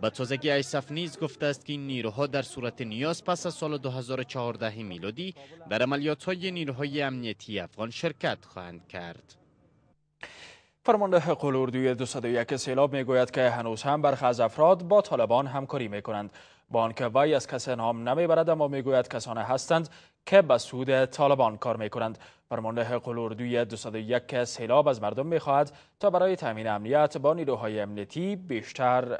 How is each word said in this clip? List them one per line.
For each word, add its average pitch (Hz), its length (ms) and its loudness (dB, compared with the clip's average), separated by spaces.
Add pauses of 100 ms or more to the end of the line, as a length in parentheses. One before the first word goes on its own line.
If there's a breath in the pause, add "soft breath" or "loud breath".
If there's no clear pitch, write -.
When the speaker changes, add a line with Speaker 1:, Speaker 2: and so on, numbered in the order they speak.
Speaker 1:
به 110 80 0
تازگی 131 420 -2
آیساف 139 400 -2
نیز 156 280 -8
گفته 151 260 -6
است 143 200 -2
که 147 80 -8
این 143 140 -8
نیروها 123 400 -2
در 135 140 -2
صورت 123 400 -8
نیاز 127 420 -4
پس 180 220 -2
از 165 80 -4
سال 151 240 -6
دو 135 120 -6
هزار 127 300 -6
و 127 40 -6
چهارده 113 600 -6
میلادی 107 520 -8 (340 loud breath)
در 107 120 0
عملیات‌های 151 680 -2
نیروهای 143 500 -4
امنیتی 117 580 -6
افغان 104 300 -8
شرکت 147 560 -4
خواهند 87 420 -16
کرد. 87 480 -14 (1500 loud breath)
Speaker 2:
فرمانده 202 360 4
قول 143 360 0
اردوی 131 400 0
دوصد 123 300 -6
و - 20 -2
یک 120 280 0
سیلاب 135 400 0
می‌گوید 127 360 2
که 127 180 2
هنوز 117 340 -4
هم 143 180 0
برخی 139 240 2
از 120 140 2
افراد 160 440 6
با 196 180 6
طالبان 123 460 2
همکاری 135 400 -4
می‌کنند، 104 420 -6 (400 loud breath)
با 117 120 2
آنکه 117 240 0
وی 135 280 4
از 127 140 2
کسی 127 280 -4
نام 117 340 -2
نمیبرد، 165 400 4
اما 156 180 2
می‌گوید 135 400 2
کسانی 117 340 -6
هستند 135 480 0 (380 loud breath)
که 196 140 10
به 139 160 6
سود 131 480 2
طالبان 131 520 2
کار 110 200 -2
می‌کنند. 113 400 -4 (320 loud breath)
فرمانده 117 480 -2
قول 117 220 -6
اردوی 117 460 -2
دوصد 110 300 -8
و - 20 -6
یک 120 460 -2
سیلاب 123 440 2
از 120 140 0
مردم 107 240 -2
می‌خواهد 147 460 2 (280 loud breath)
تا 202 100 4
برای 180 260 4
تامین 113 320 -4
امنیت 127 500 2
با 143 160 4
نیروهای 117 460 -2
امنیتی 104 560 -6
بیشتر 123 840 -2